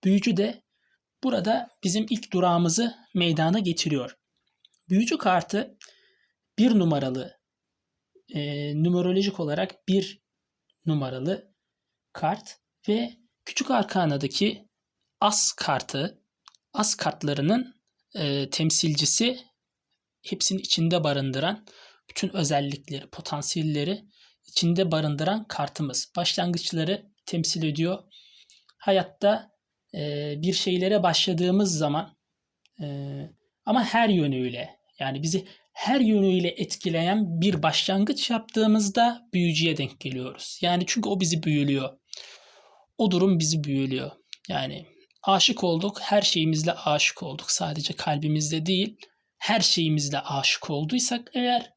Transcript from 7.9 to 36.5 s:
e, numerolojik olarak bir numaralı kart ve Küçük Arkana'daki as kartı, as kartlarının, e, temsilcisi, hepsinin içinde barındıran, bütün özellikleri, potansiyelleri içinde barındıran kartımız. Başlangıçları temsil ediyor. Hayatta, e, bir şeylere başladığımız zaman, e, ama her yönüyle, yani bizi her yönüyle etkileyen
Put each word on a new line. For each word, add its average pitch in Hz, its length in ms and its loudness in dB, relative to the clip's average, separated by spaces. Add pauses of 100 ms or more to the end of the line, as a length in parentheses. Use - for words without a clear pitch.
e, 147 440 -6 (100)
numerolojik 180 560 2
olarak 170 480 -4
bir 190 340 0 (640)
numaralı 143 720 -4 (580)
kart 180 440 -4 (300)
ve 226 260 0 (320)
Küçük - 260 -4
Arkana'daki 185 960 0 (500)
as - 320 2
kartı, - 680 -4 (520)
as 214 220 0
kartlarının, 156 800 -2 (400)
e, 139 340 -2
temsilcisi, 160 880 0 (840)
hepsinin - 380 -4
içinde 165 440 0
barındıran, 139 640 -2 (440)
bütün - 260 -6
özellikleri, 143 760 -2
potansiyelleri 156 960 -4 (400)
içinde 175 460 2
barındıran 156 560 0
kartımız. - 680 -6
Başlangıçları 175 960 -2 (140)
temsil 165 380 -2
ediyor. 165 400 -2 (760)
Hayatta, 202 720 0 (420)
e, 147 440 -4
bir 175 160 0
şeylere 185 500 2
başladığımız 180 760 2
zaman, 151 400 -2 (640)
e, 156 40 -8 (800)
ama 233 200 2
her 233 240 2
yönüyle, 131 680 0 (200)
yani 135 240 -4
bizi 175 240 -2 (260)
her 262 260 0
yönüyle 196 480 4
etkileyen 170 960 -2